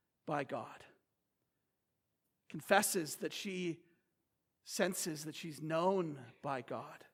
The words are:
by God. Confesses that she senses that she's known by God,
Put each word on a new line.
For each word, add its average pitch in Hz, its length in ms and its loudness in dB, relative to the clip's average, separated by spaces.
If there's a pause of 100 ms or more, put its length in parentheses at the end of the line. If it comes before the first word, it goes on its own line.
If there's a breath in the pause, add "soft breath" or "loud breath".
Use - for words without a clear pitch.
(260)
by 147 180 0
God. 123 400 -6 (1700)
Confesses 185 680 4
that 180 160 -4
she 180 460 -2 (840 soft breath)
senses 170 640 0
that 156 100 -6
she's 156 260 -8
known 165 560 4 (240)
by 135 200 -2
God, - 520 -8